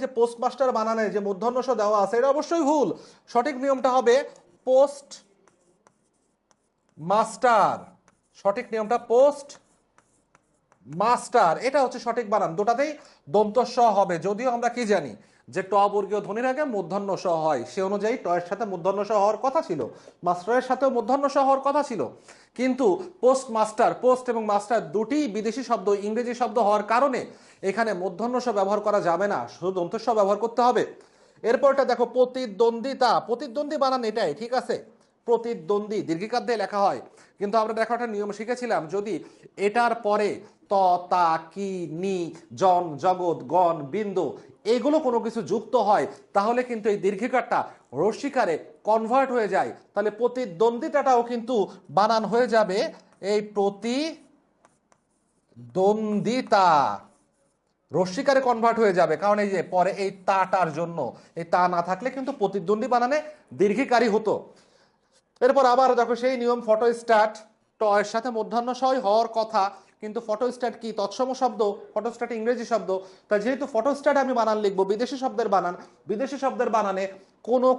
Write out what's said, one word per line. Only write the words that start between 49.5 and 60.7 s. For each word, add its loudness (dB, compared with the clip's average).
যায়। 0
তাহলে 0
প্রতিদ্বন্দ্বিতাটাও 0
কিন্তু -4
বানান 4
হয়ে 2
যাবে 2
এই 2
প্রতিদ্বন্দ্বিতা, -2
রস্যিকারে 0
কনভার্ট 2
হয়ে 4
যাবে, 4
কারণ 2
এই -2
যে 0
পরে 2
এই -2
তাটার 2